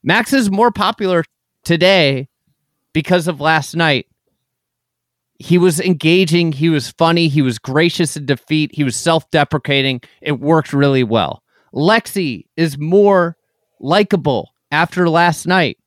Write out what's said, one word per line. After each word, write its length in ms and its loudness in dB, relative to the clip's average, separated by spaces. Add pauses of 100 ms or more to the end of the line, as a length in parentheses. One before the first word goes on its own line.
Max 300 0
is 180 0
more 200 2
popular 540 -2 (400)
today 640 2 (640)
because 360 -2
of 120 -6
last 360 -2
night. 300 0 (1300)
He 180 0
was 240 2
engaging. 720 0
He 160 -2
was 220 -2
funny. 380 0
He 140 0
was 160 -2
gracious 580 -2
in 100 -12
defeat. 480 -4
He 100 -2
was 120 -4
self-deprecating. 1040 -2 (180)
It 200 -6
worked 320 0
really 320 2
well. 380 -2 (300)
Lexi 760 -2 (100)
is 200 -2
more 600 2 (420)
likable 720 -2 (200)
after 360 0
last 380 2
night 400 0